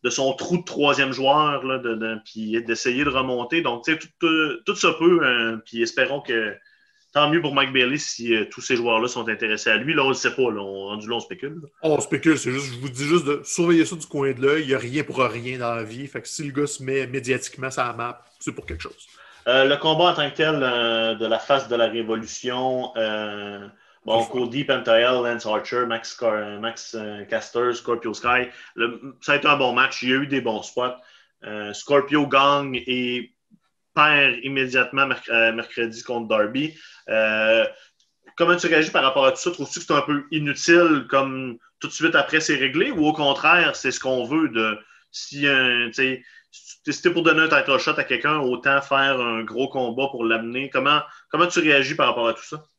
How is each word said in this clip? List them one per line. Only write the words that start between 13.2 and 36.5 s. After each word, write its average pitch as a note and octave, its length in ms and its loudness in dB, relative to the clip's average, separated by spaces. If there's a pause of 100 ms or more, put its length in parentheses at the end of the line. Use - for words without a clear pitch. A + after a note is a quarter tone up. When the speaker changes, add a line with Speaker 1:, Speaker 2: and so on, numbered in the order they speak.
Speaker 2:
de C#3+ 180 0
surveiller E3+ 420 2
ça F3 100 -8
du D#3 100 -12
coin C#3 280 -2
de A#2+ 80 -6
l'œil. D3 220 2
Il C3+ 60 -6
y C3+ 60 2
a B2+ 40 -2
rien B2 240 -4
pour B2+ 160 -8
rien A#2+ 380 -2
dans A#2 180 -4
la A2+ 80 -6
vie. A#2+ 240 -12
Fait C3 140 -10
que - 60 -16
si - 160 -10
le C#3+ 80 -8
gars C#3+ 160 -2
se C3+ 160 -10
met C3 240 -2
médiatiquement B2+ 640 -4
sur C3 120 -2
la A#2+ 100 -4
map, A#2+ 280 -8 (180)
c'est - 140 -8
pour - 120 -12
quelque D#2 180 -12
chose. - 240 -16 (400)
Speaker 1:
Euh, C3 180 6
le C#3+ 120 4
combat D#3+ 280 2
en F3 80 4
tant D3 160 -2
que C3 60 -12
tel, D#3 260 0
euh, A#2 540 0
de A2 100 -4
la A2 140 0
face C3+ 280 0
de A#2+ 80 -2
la A#2 120 4
Révolution, A#2+ 1080 -4
euh, G#2 720 -6 (380)
bon, A2+ 160 2
Speaker 2:
C'est A2+ 60 -2
le - 120 -12
fun. B2 60 0
Speaker 1:
Cody, B2+ 180 -4
Pentael, B2 600 4
Lance A#2+ 220 -4
Archer, A#2+ 420 -2
Max A#2 260 -6
Car-, G#2+ 460 -2
Max, A2+ 380 -10
euh, G#2 280 -10
Caster, A#2 480 -2
Scorpio A#2 400 -4
Sky, B2 360 0 (260)
le, A#2+ 460 -6
ça - 100 -2
a C#3+ 60 4
été D#3 100 0
un C#3+ 100 6
bon B2 160 0
match. B2+ 300 0
Il B2+ 60 -2
y C3 40 4
a C3 40 4
eu C#3+ 100 -2
des C#3 140 0
bons A2 200 -2
spots. B2 320 -4 (500)
Euh, G#2+ 300 -10
Scorpio C#3+ 540 2
gagne C#3 480 2 (100)
et B2 480 -4 (600)
perd C#3+ 480 4
immédiatement C3+ 640 0
merc-, B2 220 -6
euh, A2+ 220 4
mercredi A2+ 520 -6
contre A#2 240 -4
Darby. A2+ 500 0 (320)